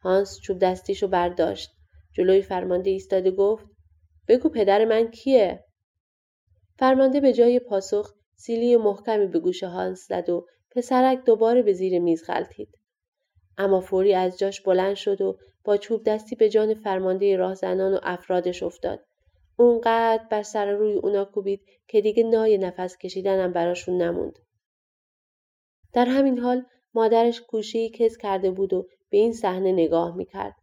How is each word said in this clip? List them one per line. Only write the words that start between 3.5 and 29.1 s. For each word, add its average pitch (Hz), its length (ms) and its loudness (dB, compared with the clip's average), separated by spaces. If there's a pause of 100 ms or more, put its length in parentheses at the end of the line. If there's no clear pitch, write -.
«بگو 254 200 2
پدر 208 360 2
من 226 260 0
کیه؟» 233 540 0 (1120)
فرمانده 262 420 4
به 269 120 4
جای 240 280 4
پاسخ 208 540 -6 (200)
سیلی 233 420 0
محکمی 208 500 0
به 170 120 -2
گوش 180 240 -4
هانس 185 460 -8
زد 180 220 -4
و 175 160 -4 (300)
پسرک 254 480 0
دوباره 226 380 4
به 208 100 2
زیر 180 260 0
میز 165 280 0
غلتید. - 520 -10 (800)
اما 196 220 0
فوری 190 340 0
از 185 240 -2
جاش 196 220 -4
بلند 190 340 0
شد 196 260 -4
و 190 180 -4 (260)
با 208 120 2
چوب 220 280 -4
دستی 214 320 -4
به 220 120 4
جان 214 260 2
فرمانده 190 640 -2
راهزنان 185 580 -2
و 185 80 -2
افرادش 180 600 -4
افتاد. - 420 -8 (540)
اونقدر 226 720 2
بر 208 120 -2
سر 202 300 -4
روی 208 200 0
اونا 196 320 -2
کوبید 196 360 -6 (280)
که 214 120 2
دیگه 214 240 2
نای 220 340 2
نفس 180 380 -6
کشیدنم 190 560 -2
براشون 175 500 -2
نموند. 175 360 -4 (1500)
در 240 120 4
همین 262 340 2
حال 247 280 -2 (280)
مادرش 233 460 2
گوشه‌ای 226 500 -6
کز 226 260 -2
کرده 190 340 -2
بود 190 220 -4
و 180 160 -4 (220)